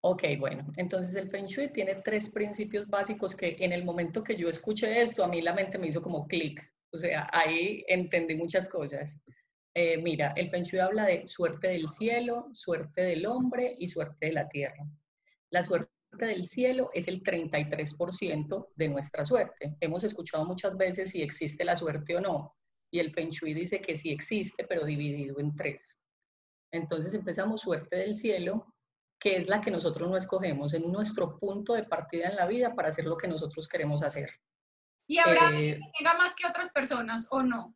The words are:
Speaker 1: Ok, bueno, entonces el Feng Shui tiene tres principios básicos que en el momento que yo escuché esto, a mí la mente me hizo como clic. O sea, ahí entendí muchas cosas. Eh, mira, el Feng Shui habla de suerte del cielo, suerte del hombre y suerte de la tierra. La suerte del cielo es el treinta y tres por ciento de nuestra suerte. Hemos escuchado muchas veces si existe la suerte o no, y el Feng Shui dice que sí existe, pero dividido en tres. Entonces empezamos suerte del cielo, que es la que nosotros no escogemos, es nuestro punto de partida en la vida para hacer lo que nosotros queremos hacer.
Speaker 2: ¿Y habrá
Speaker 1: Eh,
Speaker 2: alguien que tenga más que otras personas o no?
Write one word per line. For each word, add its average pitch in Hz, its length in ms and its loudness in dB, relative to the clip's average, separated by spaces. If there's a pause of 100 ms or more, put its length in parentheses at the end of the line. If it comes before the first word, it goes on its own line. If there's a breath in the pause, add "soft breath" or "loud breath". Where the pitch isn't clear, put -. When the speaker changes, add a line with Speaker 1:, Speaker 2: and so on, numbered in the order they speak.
Speaker 1:
Ok, 180 200 4 (160)
bueno, 147 380 -4
entonces 180 380 -2
el 190 160 -4
Feng 196 140 -4
Shui 277 280 -4
tiene 196 300 0
tres 214 260 0
principios 208 580 -4
básicos 202 480 -2
que 170 240 -2
en 185 120 2
el 175 120 -2
momento 175 400 -2
que 214 120 -2
yo 170 140 0
escuché 214 520 2
esto, 233 220 4
a 175 40 4
mí 170 140 0
la 170 120 2
mente 190 260 -2
me 170 80 -2
hizo 156 140 0
como 151 260 -4
clic. 156 440 -2 (200)
O 165 60 -10
sea, 156 340 0
ahí 170 560 2
entendí 175 480 2
muchas 170 340 0
cosas. 147 500 -6 (540 soft breath)
Eh, 165 240 4
mira, 151 380 2
el 175 160 -2
Feng 180 120 0
Shui 185 160 0
habla 208 260 4
de 180 220 4
suerte 165 420 0
del 160 200 0
cielo, 240 640 -2
suerte 160 480 -4
del 180 240 2
hombre 247 540 0
y 175 80 -4
suerte 156 400 -4
de 160 60 0
la 143 140 0
tierra. 139 380 -6 (640)
La 175 140 2
suerte 180 260 2 (280)
del 196 280 -2
cielo 254 480 2
es 175 140 -2
el 185 160 -4
treinta 165 340 0
y 151 120 0
tres 151 240 -4
por 175 180 -2
ciento 151 640 -4
de 156 140 0
nuestra 143 340 -4
suerte. 151 560 0
Hemos 170 240 0
escuchado 165 420 -4
muchas 185 300 -2
veces 185 360 0
si 175 100 -2
existe 147 420 -4
la 175 140 4
suerte 156 400 -2
o - 20 2
no, 175 380 -2 (340)
y 170 80 0
el 156 140 0
Feng 165 160 -2
Shui 156 240 -4
dice 180 260 -2
que 165 160 -4
sí 151 160 -4
existe, 185 540 -4
pero 170 180 -2
dividido 147 560 -2
en 147 160 0
tres. 147 460 -8 (720)
Entonces 165 400 -2
empezamos 202 480 -2
suerte 170 340 -2
del 202 200 0
cielo, 196 580 -2 (440)
que 190 200 2
es 175 100 -2
la 208 140 4
que 214 100 0
nosotros 170 380 0
no 190 80 2
escogemos, 160 560 0
es 165 100 0
nuestro 180 560 -2
punto 208 360 0
de 214 80 0
partida 170 440 -2
en 202 80 -2
la 180 100 4
vida 233 300 2
para 160 140 2
hacer 156 160 -2
lo 165 100 0
que 185 140 -4
nosotros 156 400 -4
queremos 151 340 0
hacer. 143 280 -4 (760)
Speaker 2:
¿Y 330 120 4
habrá 330 240 10
Speaker 1:
Eh, - 20 12
Speaker 2:
alguien 302 340 4
que - 200 -14
tenga 330 160 6
más 359 200 4
que 359 100 -4
otras 349 280 -2
personas 233 560 0
o 262 120 2
no? 240 340 0